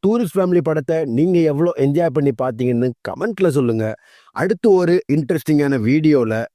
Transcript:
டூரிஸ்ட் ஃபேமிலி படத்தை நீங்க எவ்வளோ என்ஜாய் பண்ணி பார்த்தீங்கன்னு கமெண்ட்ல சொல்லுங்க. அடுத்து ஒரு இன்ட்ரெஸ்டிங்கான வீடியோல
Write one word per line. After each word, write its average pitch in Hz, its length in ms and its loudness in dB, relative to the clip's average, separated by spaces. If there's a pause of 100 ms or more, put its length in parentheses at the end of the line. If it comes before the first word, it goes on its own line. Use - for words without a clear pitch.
டூரிஸ்ட் 214 360 0
ஃபேமிலி 180 300 2
படத்தை 156 300 -2 (200)
நீங்க 175 200 2 (140)
எவ்வளோ 165 200 0 (120)
என்ஜாய் 147 320 0
பண்ணி 139 260 0
பார்த்தீங்கன்னு 123 460 0 (200)
கமெண்ட்ல 185 500 -2
சொல்லுங்க. 113 280 0 (500)
அடுத்து 190 320 0 (120)
ஒரு 175 160 2 (200)
இன்ட்ரெஸ்டிங்கான 147 640 0 (100)
வீடியோல 127 560 2 (100)